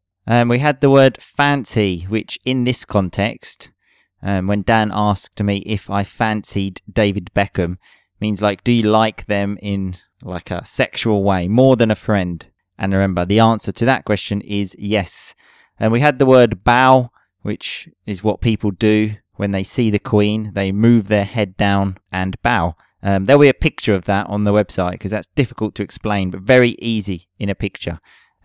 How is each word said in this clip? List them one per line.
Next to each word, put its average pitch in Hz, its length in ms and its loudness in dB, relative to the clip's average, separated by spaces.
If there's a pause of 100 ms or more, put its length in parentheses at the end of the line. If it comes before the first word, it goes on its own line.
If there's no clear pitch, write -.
(280)
Um, 120 220 2
we 123 100 2
had 147 200 0
the 139 120 4
word 135 280 6
"fancy," 110 880 -2
which 104 380 -6
in 127 180 -2
this 123 220 -4
context, - 840 -4 (500)
um, 95 240 -4
when 104 160 -2
Dan 110 320 0
asked 104 480 -2
me 101 240 0
if 107 240 -6
I 101 140 -2
fancied 104 760 -4 (100)
David 101 420 -2
Beckham, 92 440 -2 (420)
means, 104 220 -4
like, 101 220 -2
do 123 80 0
you 117 120 2
like 110 420 0
them 101 380 -2
in, 98 320 -6 (260)
like, 90 300 -12
a - 120 -8
sexual 107 600 -2
way, 95 240 0
more 127 280 6
than 110 140 2
a 107 60 2
friend? 90 500 -4 (320)
And 98 160 -2
remember, 95 320 0
the 101 140 2
answer 113 320 2
to 117 140 -4
that 131 200 0
question 101 360 -4
is 101 360 -6
yes. - 560 -6 (460)
And 110 120 0
we 117 100 2
had 143 180 2
the 135 80 4
word 120 360 4
"bow," 127 460 4 (320)
which - 480 -10 (160)
is 101 180 -8
what 107 160 0
people 110 300 0
do 107 460 2 (220)
when 101 140 -4
they 95 120 -4
see 113 260 0
the 104 80 0
Queen. 107 560 0
They 98 180 -2
move 110 360 4
their 101 180 2
head 101 320 -4
down 98 400 0 (140)
and 92 320 -6
bow. 90 320 0 (260)
Um, 98 240 0
there'll 143 160 6
be 143 80 8
a 127 60 2
picture - 400 -2
of 92 100 -6
that 101 220 -2
on 104 160 -4
the 104 100 2
website 95 460 -2
'cause 98 100 -8
that's 101 240 -6
difficult 113 420 -4
to 104 80 -6
explain, 98 460 -4
but 95 120 -10
very 123 380 4
easy 101 480 -6 (120)
in 101 100 -4
a 95 60 -4
picture. - 440 -8 (460)